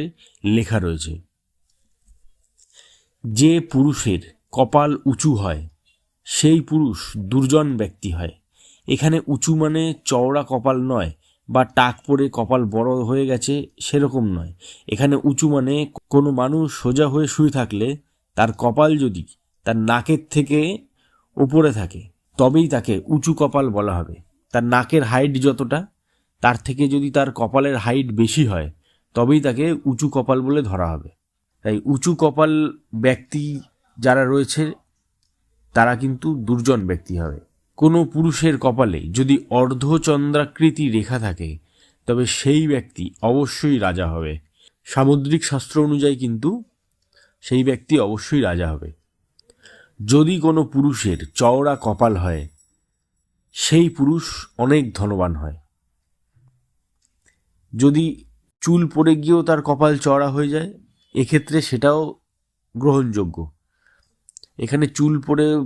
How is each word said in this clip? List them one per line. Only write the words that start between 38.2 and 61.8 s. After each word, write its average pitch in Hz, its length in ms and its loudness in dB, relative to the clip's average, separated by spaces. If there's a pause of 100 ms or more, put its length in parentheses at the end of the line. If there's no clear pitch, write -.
কপালে 117 420 0 (100)
যদি 135 260 2 (160)
অর্ধচন্দ্রাকৃতি 147 1400 0
রেখা 110 300 -2
থাকে, 87 300 -6 (580)
তবে 123 240 0
সেই 147 360 2
ব্যক্তি 131 360 -4 (180)
অবশ্যই 139 580 0
রাজা 92 280 -2
হবে। 80 260 -4 (540)
সামুদ্রিক 143 560 2
শাস্ত্র - 400 -6
অনুযায়ী 143 320 0
কিন্তু 120 340 -4 (960)
সেই 131 200 0
ব্যক্তি 127 360 0
অবশ্যই 110 420 -2
রাজা 87 260 -2
হবে। 76 220 -8 (1080)
যদি 147 400 4
কোনো 160 260 2
পুরুষের 117 540 0 (140)
চওড়া 131 480 2
কপাল 110 360 0
হয়, 87 260 -2 (1120)
সেই 165 340 2
পুরুষ 160 360 0 (320)
অনেক 139 260 2 (100)
ধনবান 95 420 -2
হয়। 76 220 -8 (2250)
যদি 143 320 2 (580)
চুল 175 240 4
পড়ে 160 280 4
গিয়েও 156 280 2
তার 160 180 2
কপাল 143 360 2
চওড়া 139 340 0
হয়ে 143 240 -2
যায়, 165 160 -6 (440)
এক্ষেত্রে 147 460 0
সেটাও 143 400 0 (720)